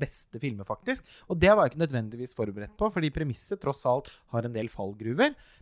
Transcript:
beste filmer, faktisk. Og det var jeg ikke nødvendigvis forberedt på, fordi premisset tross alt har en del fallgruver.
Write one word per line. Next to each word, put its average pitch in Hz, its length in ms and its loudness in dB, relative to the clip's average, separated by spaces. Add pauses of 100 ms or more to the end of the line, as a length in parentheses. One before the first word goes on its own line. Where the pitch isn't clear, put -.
beste - 400 -8
filmer, 107 260 -6
faktisk. - 380 -6 (260)
Og 170 80 0
det 190 160 10
var 190 80 6
jeg 127 80 2
ikke 151 140 -8
nødvendigvis 120 500 -4
forberedt 104 400 -4
på, 214 160 0
fordi 156 240 0
premisset 156 480 -4
tross 139 240 -2
alt 131 220 0 (240)
har 117 100 0
en 120 80 -6
del 113 160 -4
fallgruver. 110 640 0 (300)